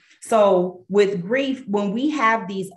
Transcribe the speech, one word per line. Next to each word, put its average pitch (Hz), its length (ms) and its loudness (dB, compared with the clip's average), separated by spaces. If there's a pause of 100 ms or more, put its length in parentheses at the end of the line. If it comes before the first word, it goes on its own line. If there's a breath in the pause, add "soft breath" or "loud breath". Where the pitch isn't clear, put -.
(220 soft breath)
So 190 640 2
with 190 360 2
grief, 262 440 -4
when 202 240 -2
we 262 200 -2
have 226 360 0
these 190 300 -8